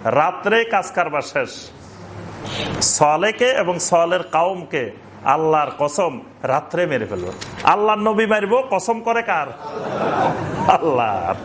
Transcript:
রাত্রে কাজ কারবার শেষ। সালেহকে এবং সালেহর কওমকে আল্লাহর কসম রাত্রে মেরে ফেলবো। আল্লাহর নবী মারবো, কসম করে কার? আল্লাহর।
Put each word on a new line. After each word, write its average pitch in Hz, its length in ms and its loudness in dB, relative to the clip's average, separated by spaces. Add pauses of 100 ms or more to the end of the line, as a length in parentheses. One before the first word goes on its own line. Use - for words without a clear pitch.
রাত্রে 175 600 2
কাজ 220 280 -2
কারবার 156 300 0
শেষ। - 480 -6 (1120)
সালেহকে 180 640 4
এবং 180 340 2
সালেহর 170 440 2
কওমকে 165 680 -2 (340)
আল্লাহর 151 540 4
কসম 147 400 0 (240)
রাত্রে 147 420 0
মেরে 127 200 -2
ফেলবো। 90 260 -6 (320)
আল্লাহর 208 360 4
নবী 220 260 2
মারবো, 214 440 2
কসম 220 320 -2
করে 233 200 0
কার? 170 260 -2 (1200)
আল্লাহর। 113 760 2